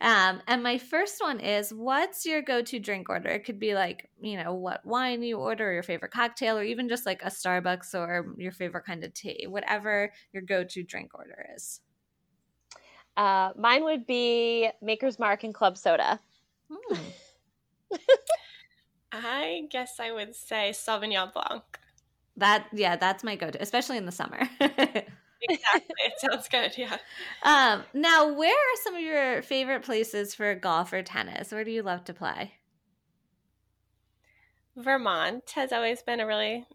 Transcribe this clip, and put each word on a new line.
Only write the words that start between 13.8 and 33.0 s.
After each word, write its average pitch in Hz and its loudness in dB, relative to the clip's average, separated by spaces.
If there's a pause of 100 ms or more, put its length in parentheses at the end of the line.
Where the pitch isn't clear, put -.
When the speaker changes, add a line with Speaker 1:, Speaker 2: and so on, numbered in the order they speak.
Speaker 2:
would 311 0
be 233 2 (100)
Maker's 220 -2
Mark 208 2
and 220 -6
Club 190 4
Soda. 165 2 (500)
Speaker 1:
Hmm. 415 -6 (960)
Speaker 2:
<laughs> 370 -4 (1120)
Speaker 3:
I 277 -4
guess 254 -8
I 226 -6
would 220 -8
say 208 -2
Sauvignon 208 -2
Blanc. - -4 (720)
Speaker 1:
That, 208 6
yeah, 190 2
that's 190 0
my 214 -4
go-to, 160 -6
especially 247 -2
in 196 -4
the 175 -6
summer. - -4 (120)
<laughs> 269 2 (440)
Speaker 3:
Exactly. 294 2
It 240 0
sounds 277 -2
good, 240 2
yeah. 220 -4 (460)
Speaker 1:
Um, 262 6
now, 302 6
where 311 4
are 508 4
some 392 -4
of 339 -4
your 277 2
favorite 262 -2
places 220 -2
for 208 0
golf 180 0
or 190 -2
tennis? - -6
Where 214 -6
do 220 -6
you 226 -2
love 180 -4
to - -12
play? - -8 (2250)